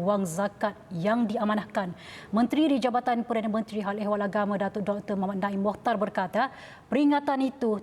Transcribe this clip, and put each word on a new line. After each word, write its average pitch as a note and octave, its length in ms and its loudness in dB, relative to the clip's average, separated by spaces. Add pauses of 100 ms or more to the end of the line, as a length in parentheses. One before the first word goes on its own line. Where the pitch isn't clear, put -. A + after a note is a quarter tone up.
wang G3 240 2
zakat G3+ 480 -2 (160)
yang G#3 400 0
diamanahkan. G#3+ 640 -2 (400)
Menteri C4+ 400 4
di A#3+ 80 2
Jabatan A#3+ 400 2
Perdana A3 320 -2
Menteri G#3+ 320 -4
Hal G3+ 160 -2
Ehwal G3+ 240 0
Agama G3+ 320 0
Datuk G3+ 240 -2
Doktor G3+ 320 -2
Muhammad G3 320 -2
Naim G3 160 -2
Mokhtar G#3 400 0
berkata, G#3 480 0 (400)
peringatan C#4+ 560 4
itu A3+ 380 0